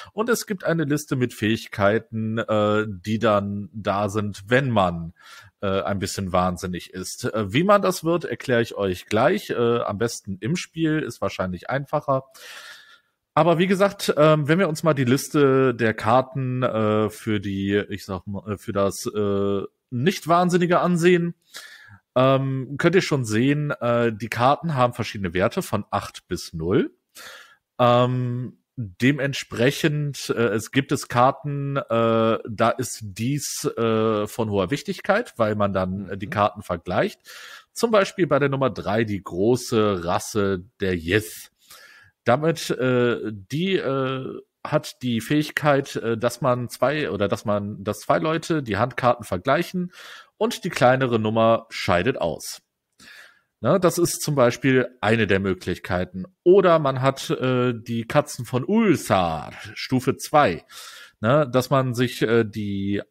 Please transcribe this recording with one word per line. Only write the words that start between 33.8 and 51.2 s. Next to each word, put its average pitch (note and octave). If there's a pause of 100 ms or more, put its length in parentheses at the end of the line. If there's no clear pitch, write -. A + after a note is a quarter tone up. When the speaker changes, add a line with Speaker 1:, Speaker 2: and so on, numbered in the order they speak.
Speaker 1:
von A2
hoher G2
Wichtigkeit, G3
weil G#2+
man G2+
dann, F#2+
Speaker 2:
Mhm. E2+
Speaker 1:
äh, G2
die F#2+
Karten G#2
vergleicht. F#2 (520)
Zum A#3
Beispiel G3
bei C#3
der C#3+
Nummer C3+
drei F#2+
die G2+
große G#2
Rasse G2 (160)
der F#2
Yith. F2 (720)
Damit, D3+
äh, B2 (120)
die, D3
äh, C3 (260)
hat -
die A#2+
Fähigkeit, D3
äh, A2+
dass A#2
man B2
zwei C3+
oder G2
dass A2
man, G#2
dass G#2
zwei D3+
Leute E3
die G#2
Handkarten A#2+
vergleichen E3+ (440)
und A#3
die F3+
kleinere B2+